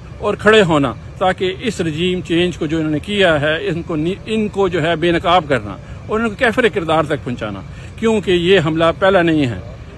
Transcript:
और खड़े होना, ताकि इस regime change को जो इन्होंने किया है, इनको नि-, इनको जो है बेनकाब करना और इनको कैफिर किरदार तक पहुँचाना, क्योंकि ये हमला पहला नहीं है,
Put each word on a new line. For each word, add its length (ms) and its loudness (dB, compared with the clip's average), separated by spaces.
और 140 0
खड़े 260 6
होना, 300 4
ताकि 280 0
इस 180 -4
regime 400 -2
change 360 0
को 100 -4
जो 100 -2
इन्होंने 220 0
किया 360 2
है, 320 -2
इनको 280 -4
नि-, 220 -2
इनको 420 0
जो 100 -2
है 160 0
बेनकाब 520 2
करना 300 -2
और 120 -2
इनको 140 -2
कैफिर 340 2
किरदार 360 0
तक 200 -4
पहुँचाना, 380 -6
क्योंकि 320 0
ये 280 4
हमला 340 2
पहला 280 4
नहीं 240 2
है, 160 -4